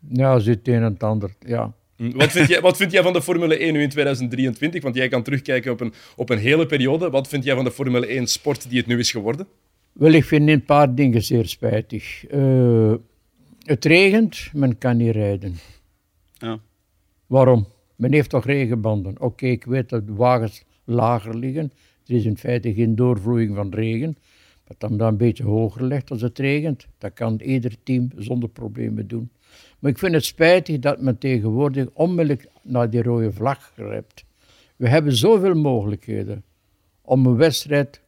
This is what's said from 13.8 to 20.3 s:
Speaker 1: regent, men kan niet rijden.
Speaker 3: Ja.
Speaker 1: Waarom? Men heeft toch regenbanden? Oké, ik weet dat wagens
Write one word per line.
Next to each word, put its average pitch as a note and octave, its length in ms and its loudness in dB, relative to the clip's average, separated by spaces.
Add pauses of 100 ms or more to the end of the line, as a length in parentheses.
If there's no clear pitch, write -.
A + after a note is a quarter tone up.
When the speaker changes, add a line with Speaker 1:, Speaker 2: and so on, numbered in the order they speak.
Speaker 1:
regent, G3 680 4
men C3+ 260 0
kan B2 180 0
niet A#2 180 2
rijden. G2+ 400 -2 (840)
Speaker 3:
Ja. A2+ 200 -10 (680)
Speaker 1:
Waarom? B2+ 400 4 (300)
Men B2 160 -2
heeft C#3+ 180 2
toch B2 140 -2
regenbanden? A2 760 -4
Oké, C3 260 -6
ik B2 180 -2
weet B2 240 -4
dat A2+ 180 -6
wagens A2+ 580 0 (200)